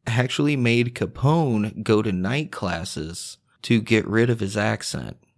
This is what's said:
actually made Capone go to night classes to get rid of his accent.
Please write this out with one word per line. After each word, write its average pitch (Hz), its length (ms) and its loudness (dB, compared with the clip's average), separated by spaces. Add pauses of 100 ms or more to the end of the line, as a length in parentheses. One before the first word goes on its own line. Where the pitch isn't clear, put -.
actually 127 480 2
made 120 400 2
Capone 120 880 0
go 107 200 4
to 110 100 -2
night 98 400 -2
classes 85 840 -8 (240)
to 117 180 2
get 110 260 2
rid 113 220 2
of 117 120 0
his 98 140 -4
accent. 104 600 -4 (220)